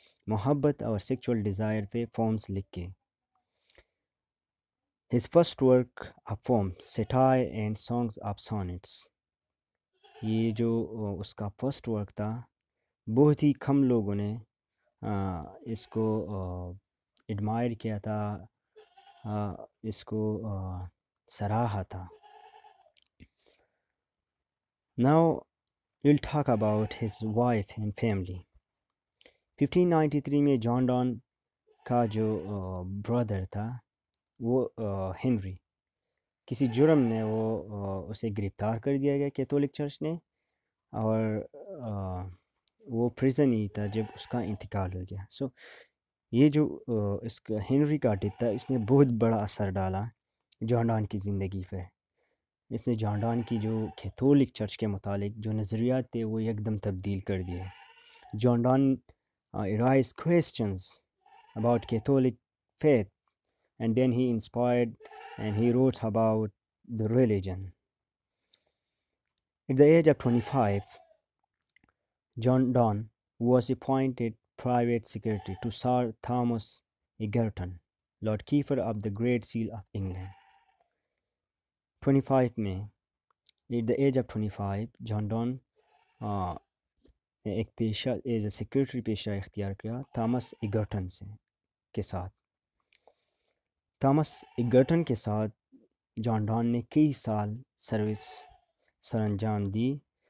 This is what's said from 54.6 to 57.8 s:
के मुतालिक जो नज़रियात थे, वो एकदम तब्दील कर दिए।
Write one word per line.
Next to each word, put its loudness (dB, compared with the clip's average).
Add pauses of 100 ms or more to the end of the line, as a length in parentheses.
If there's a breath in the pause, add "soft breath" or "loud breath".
के -2
मुतालिक -4
जो -4
नज़रियात 0 (100)
थे, -2
वो -2
एकदम -2
तब्दील -4
कर -2
दिए। -6 (680 loud breath)